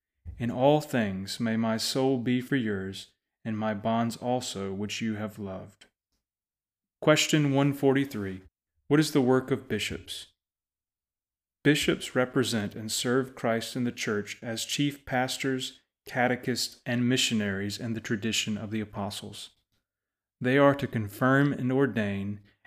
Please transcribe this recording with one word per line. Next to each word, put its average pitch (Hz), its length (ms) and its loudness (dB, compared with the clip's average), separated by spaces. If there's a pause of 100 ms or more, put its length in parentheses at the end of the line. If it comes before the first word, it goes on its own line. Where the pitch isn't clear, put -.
(400)
In 117 100 -4
all 139 320 4
things 98 580 -4
may 113 180 0
my 113 200 0
soul 131 400 0
be 123 240 0
for 123 140 -2
yours, 98 520 -4 (360)
and 110 120 -4
my 107 200 -2
bonds 113 420 0
also 120 560 -4
which 101 260 -6
you 110 160 -2
have 104 220 -8
loved. 98 480 -12 (1160)
Question 151 520 4
one 139 200 4
forty-three. 131 680 0 (460)
What 147 120 6
is 156 120 2
the 143 100 4
work 131 300 4
of - 160 -2
bishops? - 600 -6 (1400)
Bishops - 520 2
represent 120 580 0
and 110 180 -8
serve 131 440 0
Christ 113 400 -2
in 127 80 -2
the 120 80 0
church 104 500 -4
as 113 240 -6
chief 143 400 -2
pastors, 131 760 -2 (260)
catechists, 123 760 -2
and 120 220 0
missionaries 104 720 0
in 113 140 -6
the 107 60 -6
tradition 107 580 -2
of 104 140 -8
the 110 100 -2
apostles. 104 680 -8 (920)
They 127 160 4
are 143 180 8
to 135 120 -4
confirm 131 680 2
and 127 180 -2
ordain, 101 680 0 (280)